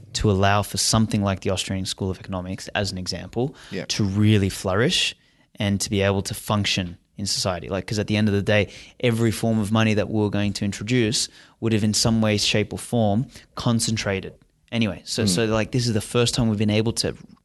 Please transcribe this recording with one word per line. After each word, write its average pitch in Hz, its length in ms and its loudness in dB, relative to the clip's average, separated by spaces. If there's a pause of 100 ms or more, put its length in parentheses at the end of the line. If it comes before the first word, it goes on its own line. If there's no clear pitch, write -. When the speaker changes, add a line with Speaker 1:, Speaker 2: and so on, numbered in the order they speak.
(120)
Speaker 1:
to - 180 2
allow 98 320 4
for - 140 -8
something 110 460 2
like 98 180 0
the - 80 -4
Austrian 95 380 -2
School 98 240 -4
of 90 80 -6
Economics, 92 560 -8
as 98 180 -2
an 90 60 -8
example, 92 560 -6 (160)
Speaker 2:
Yeah. 92 180 -8
Speaker 1:
to - 160 -2
really 101 460 4
flourish 107 680 0 (380)
and 101 260 -2
to - 80 -4
be 101 140 0
able 98 200 2
to - 120 -10
function 98 640 -2 (180)
in 101 80 -8
society. 90 460 -4
Like, 95 160 -4
'cause 107 120 -4
at 104 80 -2
the 107 120 0
end 107 100 2
of 101 60 2
the 101 80 2
day, 104 260 2 (320)
every 117 300 2
form 110 300 0
of 101 120 -2
money 110 220 4
that 101 160 0
we 107 100 0
were 104 80 2
going 101 260 0
to 104 120 -4
introduce 110 640 0 (320)
would 113 120 0
have 107 120 2
in 107 100 2
some 113 260 2
way, 107 160 4
shape 104 340 0
or 101 80 -6
form 113 460 0 (300)
concentrated 110 800 -2 (360)
anyway. 117 360 -2
So, - 180 -2
Speaker 2:
Mm. 101 60 2
Speaker 1:
so, 113 160 2
like, 110 240 0
this 120 160 0
is 113 80 2
the 104 80 0
first 120 320 0
time 117 160 2
we've 104 80 0
been 107 100 2
able 110 260 2
to - 200 -2 (300)